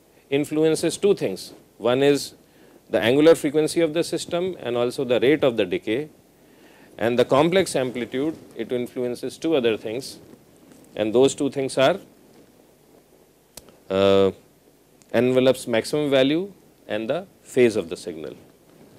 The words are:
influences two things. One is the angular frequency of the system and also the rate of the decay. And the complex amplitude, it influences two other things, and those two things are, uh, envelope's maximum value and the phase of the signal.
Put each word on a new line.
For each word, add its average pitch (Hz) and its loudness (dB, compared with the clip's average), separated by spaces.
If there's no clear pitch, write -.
influences 156 0
two 202 2
things. 104 -8
One 123 0
is 143 2
the - 0
angular 143 6
frequency 156 -2
of 160 0
the 165 0
system 175 -6
and 120 -6
also 120 -2
the 120 0
rate 147 2
of 120 0
the 107 0
decay. 107 -4
And 120 -2
the 123 4
complex 165 2
amplitude, 127 -4
it 113 -8
influences 123 -8
two 165 -2
other 117 0
things, 117 -10
and 107 -2
those 135 4
two 143 -4
things 135 -6
are, 160 2
uh, 98 4
envelope's 127 2
maximum 139 -2
value 151 0
and 107 -6
the 170 -6
phase 117 2
of 90 -4
the 87 -10
signal. 78 -12